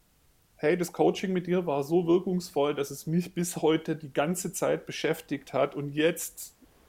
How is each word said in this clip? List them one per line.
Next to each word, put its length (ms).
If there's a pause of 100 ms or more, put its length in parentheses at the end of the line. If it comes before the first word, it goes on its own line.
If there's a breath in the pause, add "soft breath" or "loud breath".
(560)
„Hey, 220
das 160
Coaching 400
mit 140
dir 180
war 180
so 240
wirkungsvoll, 680
dass 160
es 160
mich 280
bis 240
heute 400
die 160
ganze 400
Zeit 320
beschäftigt 680
hat 220
und 140
jetzt 640 (340 soft breath)